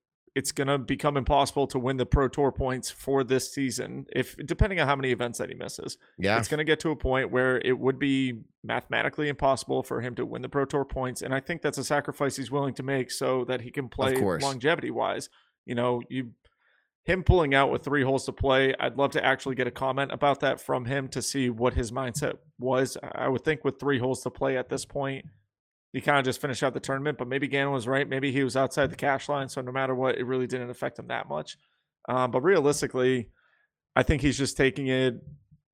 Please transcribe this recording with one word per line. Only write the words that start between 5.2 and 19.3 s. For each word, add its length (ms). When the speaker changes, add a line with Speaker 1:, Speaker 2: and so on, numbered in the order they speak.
Speaker 1:
that 120
he 40
misses. 460
Speaker 2:
Yeah. 220
Speaker 1:
It's 80
gonna 160
get 160
to 100
a 60
point 340
where 340
it 140
would 220
be 400
mathematically 640
impossible 540
for 180
him 140
to 100
win 160
the 80
Pro 160
Tour 200
points, 360
and 140
I 40
think 220
that's 160
a 60
sacrifice 520
he's 140
willing 240
to 80
make 300
so 340
that 160
he 80
can 200
play 240
Speaker 2:
Of 60
course. 220
Speaker 1:
longevity-wise. 880
You 80
know, 340
you, 220
him 160
pulling 320
out 160
with 140
three 200
holes 220
to 60
play, 480
I'd 180
love 140
to 120
actually 320